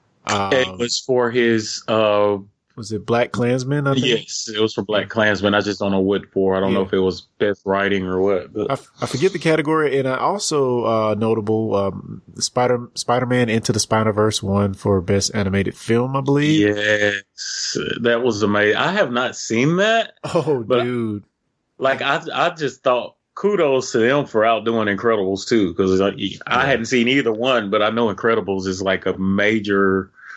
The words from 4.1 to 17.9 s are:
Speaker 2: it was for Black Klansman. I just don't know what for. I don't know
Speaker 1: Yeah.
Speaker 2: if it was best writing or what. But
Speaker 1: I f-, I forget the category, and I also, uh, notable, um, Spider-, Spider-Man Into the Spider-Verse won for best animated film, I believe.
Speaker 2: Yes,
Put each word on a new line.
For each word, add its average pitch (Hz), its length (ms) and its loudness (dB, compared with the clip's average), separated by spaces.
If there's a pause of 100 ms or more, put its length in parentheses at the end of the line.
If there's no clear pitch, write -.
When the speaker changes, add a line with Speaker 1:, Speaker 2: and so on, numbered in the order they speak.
Speaker 2:
it 107 60 -2
was 110 140 0
for 113 100 -4
Black 101 240 -2
Klansman. 101 460 2
I 104 80 2
just 101 180 -4
don't 98 120 -2
know 98 80 2
what 95 300 0
for. 95 260 0
I 95 40 0
don't 95 140 0
know 98 80 2
Speaker 1:
Yeah. 95 40 -2
Speaker 2:
if 95 60 -6
it 98 60 2
was 92 240 0 (160)
best 101 260 -2
writing 98 400 0
or 92 160 -2
what. 95 320 0
But 107 180 -4
Speaker 1:
I 135 40 0
f-, - 160 -12 (100)
I 135 60 -4
forget 175 260 0
the 185 60 -6
category, 156 600 2
and 131 80 0
I 131 120 -2
also, 139 640 0
uh, 110 340 2
notable, 110 560 0
um, 98 460 -2 (180)
Spider-, 123 560 0
Spider-Man 123 540 0
Into 113 240 0
the 110 80 0
Spider-Verse 110 600 0
won 98 320 0
for 98 260 2
best 98 340 0
animated 98 400 0
film, 120 420 0
I 135 40 0
believe. 139 560 2
Speaker 2:
Yes, 104 1000 -2 (240)